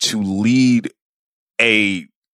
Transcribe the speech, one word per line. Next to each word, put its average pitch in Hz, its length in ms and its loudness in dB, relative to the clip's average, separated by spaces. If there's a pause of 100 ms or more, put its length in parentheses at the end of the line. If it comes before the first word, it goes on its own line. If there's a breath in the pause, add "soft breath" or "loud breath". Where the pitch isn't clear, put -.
to 110 220 -4
lead 117 680 0 (720)
a, 104 460 0 (280)